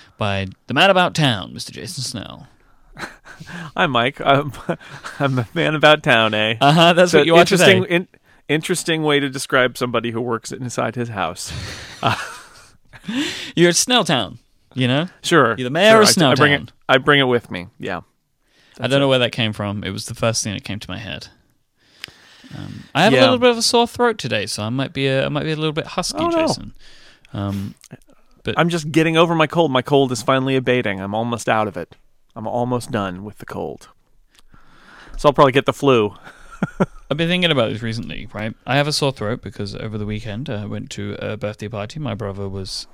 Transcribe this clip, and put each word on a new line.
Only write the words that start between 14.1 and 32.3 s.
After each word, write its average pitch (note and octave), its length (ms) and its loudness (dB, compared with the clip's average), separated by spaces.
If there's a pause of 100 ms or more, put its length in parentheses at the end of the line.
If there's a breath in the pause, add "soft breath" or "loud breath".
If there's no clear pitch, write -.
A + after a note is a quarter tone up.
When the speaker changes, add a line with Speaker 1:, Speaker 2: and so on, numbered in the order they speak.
Speaker 1:
you B2 140 0
know? C#3+ 200 0 (160)
Speaker 2:
Sure, B2+ 340 4
Speaker 1:
You're B2+ 80 -4
the B2 60 -4
mayor G#3+ 340 6
Speaker 2:
sure. F3+ 200 4
Speaker 1:
of C3+ 40 6
Speaker 2:
I, - 20 4
I D3+ 40 4
bring C#3+ 180 4
it, C#3 80 -2
Speaker 1:
Snelltown. B2 80 -14 (200)
Speaker 2:
I C3+ 80 8
bring C#3+ 220 4
it C#3 40 4
with B2 280 0
me, F#2 160 -8 (120)
yeah. G2+ 180 -6
Speaker 1:
I E2+ 40 -10 (760 soft breath)
Speaker 2:
That's B2 140 -4
Speaker 1:
don't - 20 -2
Speaker 2:
it. C#3 60 4
Speaker 1:
know C#3 80 4
where C3 120 4
that A#2 120 2
came A2 220 -2
from. G#2 300 -6
It F2 80 -6
was G#2+ 140 -8
the A2 100 -12
first A2+ 280 -2
thing G#2+ 100 -6
that G#2 100 -10
came G2+ 160 -8
to - 100 -16
my F#2 80 -10
head. F2+ 300 -14 (1300 loud breath)
Um, G2 280 -16 (120)
I D3+ 80 2
have A3 100 4
Speaker 2:
Yeah. C3 80 6
Speaker 1:
a - 20 6
little B3+ 160 4
bit B3 100 4
of A#3 80 2
a A#3 40 -4
sore A#3 260 2
throat A#3 300 0
today, A2+ 280 -4
so - 180 -6
I G#2+ 60 -2
might C3 240 -4
be C3+ 140 -2
a, C3+ 180 0
I C#3 40 -2
might D3 140 -4
be D#3 80 -4
a D#3 40 -4
little D#3 180 -4
bit D#3 140 -6
husky, A#3 320 -6
Speaker 2:
Oh, E4+ 100 -2
no. E4 180 0
Speaker 1:
Jason. - 260 -6 (600 soft breath)
Um, G2+ 420 -6 (680)
but - 140 -6
Speaker 2:
I'm E3 120 2
just D#3 220 -4
getting D#3+ 260 2
over E3+ 180 4
my D#3 120 2
cold. D#3+ 240 2
My B2+ 100 2
cold C#3 320 2
is A#2 80 -6
finally C3 340 0
abating. B2 460 0
I'm G2 120 -6
almost A#2 360 -4
out A2 180 2
of F#2+ 80 -8
it. E2+ 200 -10 (400)